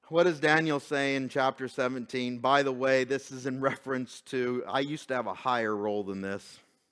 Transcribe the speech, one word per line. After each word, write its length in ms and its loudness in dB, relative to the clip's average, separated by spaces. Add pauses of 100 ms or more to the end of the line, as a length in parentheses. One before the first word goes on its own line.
What 160 4
does 160 4
Daniel 400 4
say 360 0
in 140 -2
chapter 380 0
seventeen? 720 -4
By 240 4
the 100 0
way, 300 2
this 280 -4
is 140 -12
in 160 -4
reference 640 -4
to, 400 -2
I 120 0
used 300 -6
to 60 -2
have 120 -2
a 60 -6
higher 420 0
role 280 -2
than 180 -6
this. 380 -8 (320)